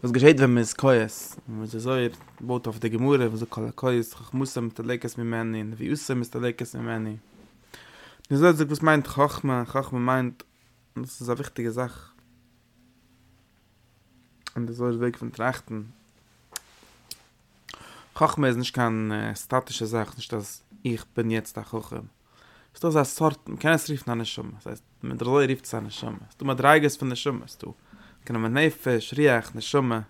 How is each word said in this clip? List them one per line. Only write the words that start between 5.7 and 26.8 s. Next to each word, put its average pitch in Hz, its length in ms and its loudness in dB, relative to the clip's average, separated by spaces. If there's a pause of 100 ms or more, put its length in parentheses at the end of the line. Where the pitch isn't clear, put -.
wie - 80 -4
ist 147 220 -4
mit 123 220 -2
der 123 100 -6
Lekes 120 320 -6
mit 127 100 -8
mir 113 160 -4
nehmen? 110 220 -8 (1080)
Das 139 100 2
ist 160 60 6
also, 156 240 6
was 151 140 -2
meint 156 240 4
Chachma? 139 580 0
Chachma 135 320 -4
meint, 123 480 0 (480)
das 127 260 -10
ist 120 100 -8
eine 123 100 0
wichtige 117 320 -6
Sache. 120 400 -8 (2500)
Und 120 140 -4
das 117 80 -8
ist 123 60 -6
der 120 180 0
Weg 120 180 -2
von 117 140 -10
Trachten. 113 600 -6 (2250)
Chachma 156 340 2
ist 117 80 2
nicht 123 160 -4
keine, 110 580 -2
äh, 107 40 -6
statische - 520 -2
Sache, 110 300 -4
nicht, - 140 -10
dass 104 320 -8 (200)
ich 117 220 -4
bin 113 260 -2
jetzt 110 260 -4
der 107 60 -10
Chacham. 110 460 -10 (640)
Es - 60 -20
ist - 40 -6
doch 170 80 4
so 156 80 4
eine 139 60 4
Sorte, 151 340 0 (100)
man - 100 -10
kann 156 140 4
es 156 160 0
riefen 135 220 -6
an 117 80 -2
der 113 60 -4
Schumme. - 320 -10
Das - 80 -18
heißt, 113 180 -12 (180)
man 127 160 -6
soll 135 280 4
riefen 131 320 -2
an 107 80 -6
der 107 60 -12
Schumme. 113 360 -10
Es - 80 -20
ist - 60 -14
immer 139 120 0
Dreiges 143 420 6